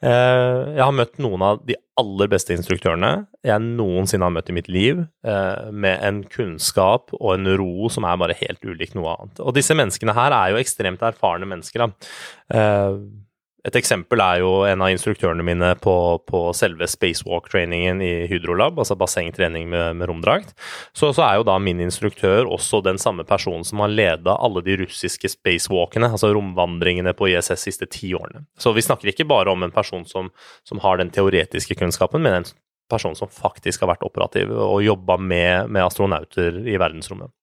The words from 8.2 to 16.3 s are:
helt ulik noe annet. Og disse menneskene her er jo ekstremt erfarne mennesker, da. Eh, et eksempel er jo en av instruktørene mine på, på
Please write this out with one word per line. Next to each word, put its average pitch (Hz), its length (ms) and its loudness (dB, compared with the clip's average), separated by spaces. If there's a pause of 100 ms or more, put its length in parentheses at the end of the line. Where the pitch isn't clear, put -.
helt - 240 -6
ulik 87 320 -10
noe 82 220 -4
annet. - 260 -14
Og 131 100 -2
disse 139 220 2
menneskene 110 400 0
her 127 160 4
er 101 240 2
jo 123 80 0
ekstremt 92 400 -4
erfarne 95 420 0
mennesker, 98 400 -4
da. - 260 -8 (440)
Eh, 101 460 2 (680)
et - 80 -2
eksempel 113 480 2
er 90 160 4
jo 92 240 4
en 98 180 4
av 95 60 4
instruktørene 90 560 0
mine 87 300 2 (100)
på, 98 80 4 (320)
på 92 160 0 (160)